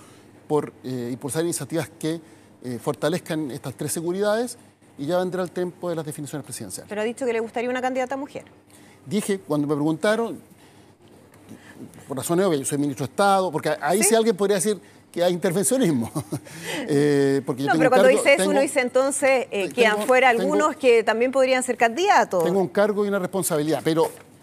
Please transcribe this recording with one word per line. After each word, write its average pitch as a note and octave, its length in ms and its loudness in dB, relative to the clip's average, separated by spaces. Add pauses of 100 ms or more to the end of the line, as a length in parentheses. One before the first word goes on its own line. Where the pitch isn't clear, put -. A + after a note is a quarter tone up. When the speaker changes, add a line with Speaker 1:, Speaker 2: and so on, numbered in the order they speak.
(460)
Speaker 1:
por, - 260 -2 (120)
eh, B2 280 -6
impulsar C#3+ 320 -4
iniciativas D#3+ 440 -4 (100)
que, D#3+ 220 -4 (420)
eh, B2 160 -8
fortalezcan D#3 720 -4
estas C3 240 -10
tres D3+ 180 -8
seguridades G#3 680 -4 (400)
y C#3 80 -8
ya F3 120 0
vendrá F#3 240 -2
el F3+ 80 -8
tiempo F3+ 380 -6
de E3 80 -4
las D#3+ 80 -6
definiciones D3 400 -10
presidenciales. - 440 -14
Speaker 2:
Pero G#3 120 -6
ha G#3+ 40 -2
dicho A#3+ 200 -6
que A#3 80 0
le A3+ 80 -2
gustaría A3+ 300 -6
una B3+ 100 -4
candidata B3+ 360 -4
mujer. - 280 -12 (600)
Speaker 1:
Dije, G3 340 -2
cuando D3 300 -2
me D3+ 60 0
preguntaron, D#3+ 640 -2 (1700)
por C3 80 -8
razones E3+ 300 0
obvias, D#3 140 0
yo B2+ 60 -6
soy D3 120 -2
ministro C#3+ 280 -4
de - 60 -10
Estado, F#3+ 400 2
porque D3+ 280 -2
ahí F3+ 220 0
Speaker 2:
¿Sí? G#3+ 80 2
Speaker 1:
sí A3+ 40 4
alguien A3+ 220 4
podría G3+ 200 0
decir F#3 240 -2 (320)
que E3 100 -4
hay F3+ 100 4
intervencionismo. F3 840 0
<laughs> - 40 -2 (680)
Eh, C#3 560 2
porque C3+ 180 -4
yo C#3+ 60 0
Speaker 2:
No, - 40 2
Speaker 1:
tengo D#3+ 80 2
Speaker 2:
pero D#4 80 6
Speaker 1:
un - 20 0
Speaker 2:
cuando B3+ 180 8
Speaker 1:
cargo, C#4 100 6
Speaker 2:
dice C#4 160 6
eso, - 80 6
Speaker 1:
tengo, D4 100 2
Speaker 2:
uno C#4 80 4
dice, C#4 200 0
entonces, C4 680 2
eh, G3 180 -4
Speaker 1:
te-, - 60 -14
Speaker 2:
quedan A3 200 4
Speaker 1:
tengo, G#3 120 -4
Speaker 2:
fuera B3+ 240 6
Speaker 1:
tengo, A#3 120 2
Speaker 2:
algunos A#3 340 0
que A#3 260 4
también A#3+ 300 0
podrían C4 320 2
ser A#3+ 120 -2
candidatos. A#3+ 680 4
Speaker 1:
tengo F#3 160 2
un F3+ 80 0
cargo G#3 360 2
y G3+ 40 -2
una G3 100 0
responsabilidad, D#3+ 640 -2
pero, D#3+ 260 2 (340)